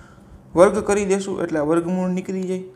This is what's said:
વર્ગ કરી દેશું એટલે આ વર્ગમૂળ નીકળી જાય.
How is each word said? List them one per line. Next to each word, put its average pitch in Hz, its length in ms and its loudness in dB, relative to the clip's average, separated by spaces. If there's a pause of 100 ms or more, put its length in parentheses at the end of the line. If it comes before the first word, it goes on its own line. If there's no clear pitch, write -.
(540)
વર્ગ 190 240 6
કરી 202 260 0
દેશું 196 380 -2
એટલે 160 160 -4
આ 147 40 0
વર્ગમૂળ 170 460 0
નીકળી 185 340 -4
જાય. 185 220 -6 (120)